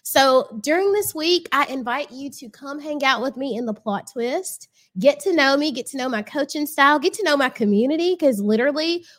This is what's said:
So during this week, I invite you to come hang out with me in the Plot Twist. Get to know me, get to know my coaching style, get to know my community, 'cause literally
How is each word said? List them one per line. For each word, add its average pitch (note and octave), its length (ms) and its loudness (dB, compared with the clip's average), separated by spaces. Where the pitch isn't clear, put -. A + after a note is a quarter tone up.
So C4 600 2
during F#4+ 300 2
this G#4 220 -2
week, E4+ 380 0
I C4+ 140 2
invite C4 440 -6
you C4 200 -12
to - 180 -16
come C#4+ 300 -12
hang D4 260 -8
out C4 180 2
with C4 140 -4
me B3+ 200 -4
in A#3+ 100 -4
the G#3+ 80 -4
Plot G3+ 380 -6
Twist. C4 560 -6
Get C#4 220 4
to F#4+ 140 0
know C#4 220 4
me, D4 160 0
get A#3 160 -8
to - 80 -12
know B3+ 120 -4
my A#3 140 -4
coaching D4 440 -4
style, C#4+ 320 4
get F4 160 -2
to A4 80 -8
know D4+ 140 2
my C4 120 2
community, C4+ 680 0
'cause C4 220 2
literally C#4+ 680 0